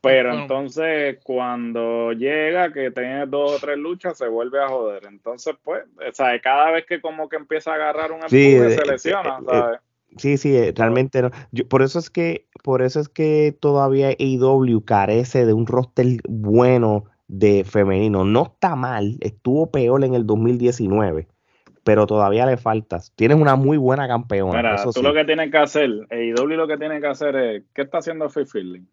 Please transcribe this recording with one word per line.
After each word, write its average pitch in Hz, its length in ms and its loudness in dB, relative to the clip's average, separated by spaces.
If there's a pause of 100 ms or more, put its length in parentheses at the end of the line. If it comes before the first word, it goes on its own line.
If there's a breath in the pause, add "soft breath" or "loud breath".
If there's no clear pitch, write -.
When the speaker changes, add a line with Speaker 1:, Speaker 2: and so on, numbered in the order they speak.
Speaker 1:
Pero 131 280 4
Speaker 2:
Bueno. 123 140 -6
Speaker 1:
entonces 143 800 -4
cuando 117 880 -4
llega, 156 600 -2
que 135 200 -6
tiene 131 340 -8
dos 143 300 -2
o 139 40 -4
tres 143 180 -6
luchas, 170 400 -8
se 127 100 -6
vuelve 120 340 -4
a 135 60 -2
joder. 110 400 -6
Entonces, 117 560 -12
pues, 165 200 -8 (140)
o 127 160 -12
sea, 123 280 -2
cada 143 300 2
vez 160 140 -2
que 165 160 -6
como 156 260 -8
que 156 100 -10
empieza 156 340 -6
a 156 40 -4
agarrar 151 360 -4
un 160 80 -12 (100)
Speaker 3:
Sí, 139 240 8
Speaker 1:
empuje, 120 140 6
Speaker 3:
eh, 113 80 4
Speaker 1:
se - 60 0
Speaker 3:
eh, 147 100 0
Speaker 1:
lesiona, 156 480 -4
Speaker 3:
eh, 123 80 -16
Speaker 1:
¿sabes? 120 320 0 (380)
Speaker 3:
sí, 139 200 0
sí, 139 180 2
eh, 110 200 2
realmente 123 480 0
no. 123 80 -2 (200 loud breath)
Yo, 120 160 -4
por 131 140 2
eso 135 160 0
es 165 140 -8
que, 165 340 -4 (160)
por 127 220 0
eso 127 160 -2
es 147 100 -6
que 151 500 2
todavía 139 500 2
A 127 100 0
E 131 180 0
W 127 480 2
carece 113 640 2
de 110 60 4
un 113 120 0
roster 123 400 0 (240)
bueno 110 760 2 (220 soft breath)
de 98 360 2
femenino. 98 640 2
No 110 180 2 (100)
está 175 220 -2
mal, 117 460 -4
estuvo 135 500 -2
peor 135 320 2
en 127 100 0
el 117 140 0
dos 107 100 2
mil 120 220 0
diecinueve, 107 680 0 (560 soft breath)
pero 107 220 4
todavía 104 400 2
le 131 120 2
falta. 110 420 -4 (160)
Tienes 139 260 4
una 143 140 4
muy 135 220 2
buena 135 300 0
campeona, 110 480 -2
Speaker 1:
Mira, 113 200 0
Speaker 3:
eso 104 180 -2
Speaker 1:
tú 123 60 -4
Speaker 3:
sí. - 20 -2
Speaker 1:
lo 147 140 2
que 156 100 2
tienes 156 240 -2
que 151 80 2
hacer, 147 320 2 (220)
A 117 40 -8
E 117 180 -4
W 139 220 -2
lo 160 120 -2
que 151 100 -4
tiene 151 240 -8
que 147 60 -4
hacer 143 280 -4
es, 113 280 -4 (100)
¿qué 143 80 -8
está 139 160 -6
haciendo 160 320 -6
Faith 143 200 -6
Finlay? 90 440 -10